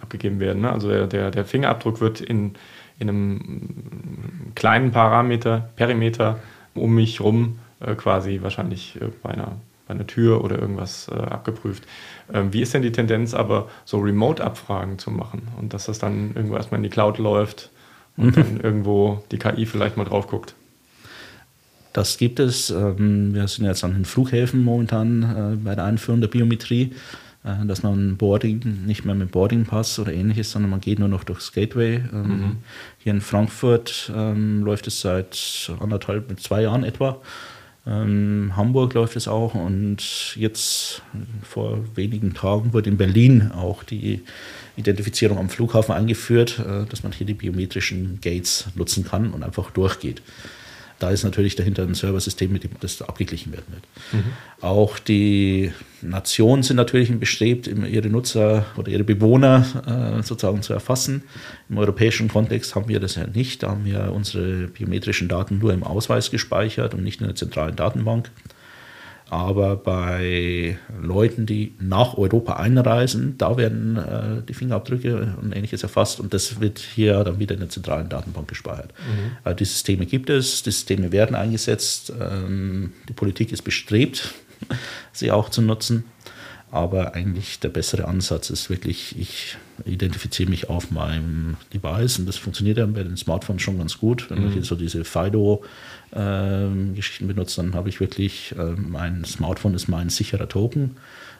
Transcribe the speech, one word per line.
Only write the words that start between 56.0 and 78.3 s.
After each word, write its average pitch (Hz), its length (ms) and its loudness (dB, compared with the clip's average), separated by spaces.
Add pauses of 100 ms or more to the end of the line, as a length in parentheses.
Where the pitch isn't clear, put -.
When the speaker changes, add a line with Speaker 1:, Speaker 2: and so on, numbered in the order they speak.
Speaker 2:
Nationen 110 600 4
sind 127 140 2
natürlich 120 420 4
bestrebt, - 480 0
ihre 107 400 0
Nutzer 107 580 4 (120)
oder 104 100 -4
ihre 98 160 0
Bewohner, 127 640 8 (540)
äh, 107 40 -2
sozusagen 104 380 0
zu 107 100 -6
erfassen. 127 520 -2 (440)
Im 101 120 -2
europäischen 107 500 4
Kontext 113 460 0
haben 104 120 -2
wir 104 140 0
das 95 140 -4
ja 82 120 -4
nicht. 113 360 -2
Da 98 80 -2
haben 104 120 -4
wir 101 300 -2
unsere 92 540 -4
biometrischen 92 600 -4
Daten 95 320 0
nur 107 140 4
im 92 100 0
Ausweis 110 480 0
gespeichert 110 600 -2
und 95 100 -4
nicht 101 160 -4
in 104 80 -2
der 98 80 -4
zentralen 85 400 -4
Datenbank. 117 560 0 (960)
Aber 98 480 0
bei 90 1000 -2 (240)
Leuten, 107 460 2
die 107 320 -2
nach 95 360 2
Europa 101 420 2
einreisen, 123 840 2
da 117 180 2
werden, 113 400 0
äh, 110 500 -4
die 113 60 -10
Fingerabdrücke 120 880 -2
und 104 100 -4
ähnliches 101 300 -6
erfasst 101 380 2
und 101 160 -6
das 104 260 -2
wird 104 160 0
hier 104 460 2
dann 92 160 0
wieder 101 160 -2
in 95 60 -6
der 85 80 -6
zentralen 82 380 -4
Datenbank 82 400 -8